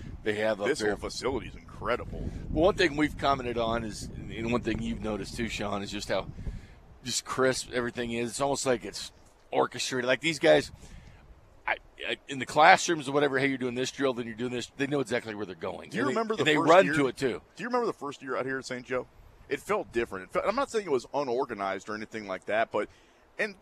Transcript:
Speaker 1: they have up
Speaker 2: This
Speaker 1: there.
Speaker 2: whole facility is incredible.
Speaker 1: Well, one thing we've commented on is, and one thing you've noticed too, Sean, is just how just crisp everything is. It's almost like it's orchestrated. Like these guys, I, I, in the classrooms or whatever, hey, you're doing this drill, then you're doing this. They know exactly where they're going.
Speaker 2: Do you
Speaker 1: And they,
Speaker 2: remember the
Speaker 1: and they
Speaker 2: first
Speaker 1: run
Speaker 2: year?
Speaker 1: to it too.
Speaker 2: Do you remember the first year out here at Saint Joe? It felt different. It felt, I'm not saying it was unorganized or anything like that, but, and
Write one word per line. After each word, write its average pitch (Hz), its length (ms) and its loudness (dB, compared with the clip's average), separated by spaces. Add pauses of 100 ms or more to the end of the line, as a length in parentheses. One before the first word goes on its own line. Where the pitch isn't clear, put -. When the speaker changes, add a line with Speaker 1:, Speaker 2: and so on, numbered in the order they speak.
(240)
Speaker 1:
they 107 100 0
have 107 260 2
up 104 60 0
Speaker 2:
This 143 140 0
Speaker 1:
there. 107 100 2
Speaker 2:
whole 98 80 -2
facility 107 480 -4
is 73 80 -14
incredible. - 720 -6 (220)
Speaker 1:
Well, 156 140 4
one 202 100 6
thing 160 220 2
we've 151 200 0
commented 131 400 0
on 113 280 0
is, 104 240 -10 (280)
and 113 160 -4
one 120 100 2
thing 113 200 -2
you've 113 180 -4
noticed 101 360 -6
too, 113 120 -2
Sean, 101 340 -4
is 101 100 -8
just 101 160 -8
how 95 180 0 (800)
just 123 200 -4
crisp - 480 2
everything 120 400 -2
is. 117 180 -2
It's - 100 -6
almost 139 260 0
like 120 180 2
it's - 280 -10 (400)
orchestrated. 127 540 0
Like 131 140 4
these 156 200 0
guys, 151 300 8 (960)
I, 113 100 0 (300)
I, 120 100 -4 (120)
in 139 100 -6
the 120 80 -4
classrooms 156 640 6
or 139 40 -4
whatever, 139 260 4
hey, 139 80 2
you're 135 120 0
doing 123 180 -4
this 127 140 -2
drill, 135 240 0
then 117 120 -6
you're 117 100 -8
doing 123 160 -2
this. 120 240 -6
They 139 120 0
know 143 120 0
exactly 117 340 -2
where 101 120 -6
they're 92 80 -10
going. 87 360 -8
Speaker 2:
Do 120 60 -8
you 226 60 0
Speaker 1:
And - 60 0
they, - 40 -2
Speaker 2:
remember 226 220 0
the 208 60 -4
Speaker 1:
and 135 80 4
they 156 80 6
Speaker 2:
first 151 140 4
Speaker 1:
run 185 140 12
Speaker 2:
year? 151 100 0
Speaker 1:
to 147 120 4
it 120 100 -2
too. 110 240 -2 (160)
Speaker 2:
Do - 60 -10
you 226 60 -6
remember 240 180 0
the 165 60 0
first 139 300 -10
year 131 140 -4
out 123 80 -2
here 135 140 -4
at 123 80 -10
Saint 123 200 -8
Joe? 127 200 -2 (420)
It 143 120 -2
felt 185 320 -4
different. 104 340 -2
It - 60 -20
felt, - 140 -2
I'm 214 100 0
not 277 140 -2
saying 214 140 -2
it 170 80 -4
was 123 220 2
unorganized 117 760 -2
or 110 60 -6
anything 107 340 -10
like 92 180 -6
that, 110 240 0
but, 107 180 -2 (500)
and 202 240 -4